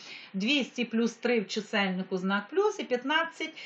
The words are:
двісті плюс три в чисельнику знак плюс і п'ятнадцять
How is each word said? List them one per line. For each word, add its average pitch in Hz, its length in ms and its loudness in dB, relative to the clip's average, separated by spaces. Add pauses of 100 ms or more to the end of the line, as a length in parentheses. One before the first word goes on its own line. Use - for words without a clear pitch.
(340)
двісті 240 520 0
плюс 233 280 2
три 240 260 2
в 196 80 -2
чисельнику 196 680 -2
знак 196 320 0
плюс 403 300 2
і 277 40 -4
п'ятнадцять 311 720 0 (120)